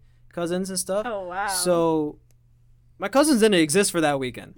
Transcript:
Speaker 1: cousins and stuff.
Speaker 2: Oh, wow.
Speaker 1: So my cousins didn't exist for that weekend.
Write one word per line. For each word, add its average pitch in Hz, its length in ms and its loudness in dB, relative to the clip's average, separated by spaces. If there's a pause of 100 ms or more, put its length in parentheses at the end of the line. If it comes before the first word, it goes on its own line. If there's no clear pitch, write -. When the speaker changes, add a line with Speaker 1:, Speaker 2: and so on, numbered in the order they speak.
(340)
Speaker 1:
cousins 180 360 -4
and 185 80 -8
stuff. 202 280 -4
Speaker 2:
Oh, 202 220 -8
wow. 190 200 -6
Speaker 1:
So 170 720 0 (800)
my 190 80 -6
cousins 269 320 4
didn't 202 200 6
exist 165 320 2
for 170 100 0
that 147 180 0
weekend. 120 380 -8